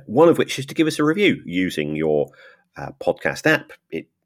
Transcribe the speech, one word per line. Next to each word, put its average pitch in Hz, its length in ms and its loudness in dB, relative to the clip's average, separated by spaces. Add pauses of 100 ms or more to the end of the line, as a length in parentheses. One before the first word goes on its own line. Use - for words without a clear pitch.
one 143 220 4
of 156 100 4
which - 200 -2
is 139 80 -6
to - 80 -12
give 160 120 2
us 156 120 -4
a 151 60 2
review 160 420 0
using 82 500 -4
your, 76 320 0 (480)
uh, 71 140 -12 (100)
podcast - 460 -2
app. 156 260 0 (180)
It 160 160 -10 (200)